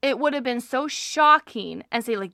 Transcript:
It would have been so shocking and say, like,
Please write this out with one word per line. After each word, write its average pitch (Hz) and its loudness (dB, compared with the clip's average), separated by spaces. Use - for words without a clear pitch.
It 269 0
would 294 0
have 285 -4
been 240 -2
so 262 -4
shocking 302 2
and 233 -2
say, 226 -2
like, 196 -6